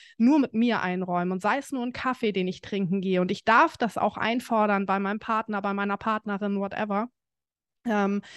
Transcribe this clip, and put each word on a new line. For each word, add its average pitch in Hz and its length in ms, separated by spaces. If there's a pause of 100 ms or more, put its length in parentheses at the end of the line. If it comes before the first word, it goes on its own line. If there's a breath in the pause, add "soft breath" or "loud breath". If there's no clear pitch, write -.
(180 loud breath)
nur 277 220
mit - 140
mir 226 280
einräumen 180 480
und 185 100
sei 214 180
es 269 120
nur 247 140
ein 247 80
Kaffee, 247 400
den 185 160
ich 185 120
trinken 196 400
gehe 185 200
und 180 100
ich 202 140
darf 262 320
das - 200
auch 208 200
einfordern 214 720
bei 196 120
meinem 202 220
Partner, 214 420
bei 202 100
meiner 202 240
Partnerin, 208 640
whatever. 202 500 (800)
Ähm, 202 360 (140 loud breath)